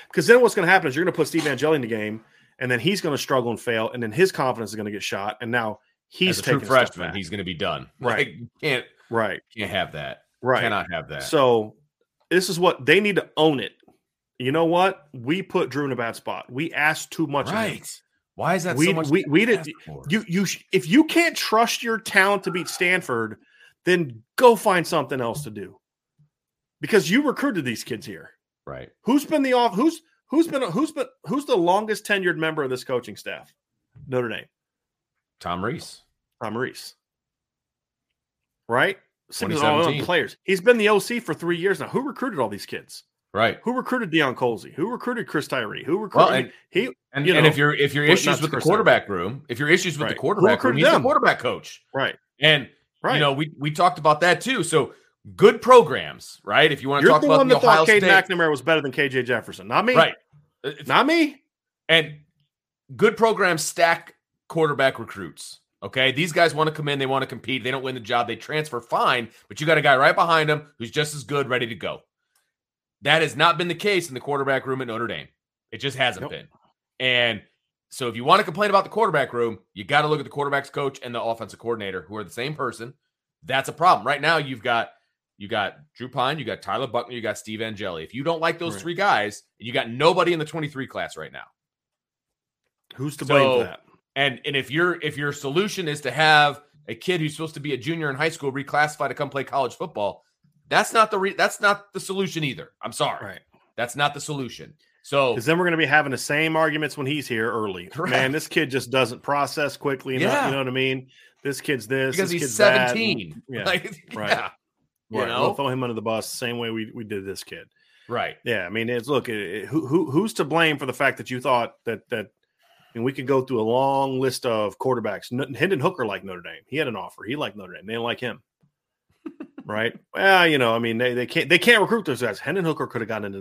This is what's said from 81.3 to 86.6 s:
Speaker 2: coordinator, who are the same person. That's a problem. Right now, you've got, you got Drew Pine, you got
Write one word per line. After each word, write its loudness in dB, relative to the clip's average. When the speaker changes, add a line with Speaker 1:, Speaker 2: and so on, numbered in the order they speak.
Speaker 2:
coordinator, -6
who -14
are -8
the -18
same -8
person. -8
That's -2
a -8
problem. 2
Right 0
now, 2
you've -4
got, 0
you -14
got -4
Drew -12
Pine, -2
you -8
got -8